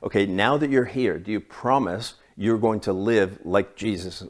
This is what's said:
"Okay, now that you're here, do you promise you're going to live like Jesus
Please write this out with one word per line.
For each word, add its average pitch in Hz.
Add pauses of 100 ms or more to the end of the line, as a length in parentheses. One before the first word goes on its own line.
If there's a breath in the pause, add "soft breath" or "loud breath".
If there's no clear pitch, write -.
"Okay, 101
now 101
that 147
you're 127
here, 113
do 101
you 104
promise 117 (240 soft breath)
you're 110
going 107
to 98
live 101
like 95
Jesus 92